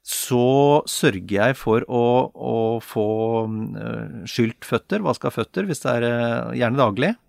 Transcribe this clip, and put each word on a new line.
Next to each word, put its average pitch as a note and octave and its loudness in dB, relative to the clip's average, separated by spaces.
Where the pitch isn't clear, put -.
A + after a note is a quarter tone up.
så C#3 4
sørger G2 0
jeg G#2 2
for A2+ 2
å, A#2+ 0
å A#2+ -6
få, - -4
eh, A2+ -8
skylt A2+ 0
føtter, G3 -2
vaska C3 -2
føtter, F#3 -4
hvis - -6
det C3 0
er, A#2+ 0
eh, A#2 -2
gjerne B2 0
daglig B2 2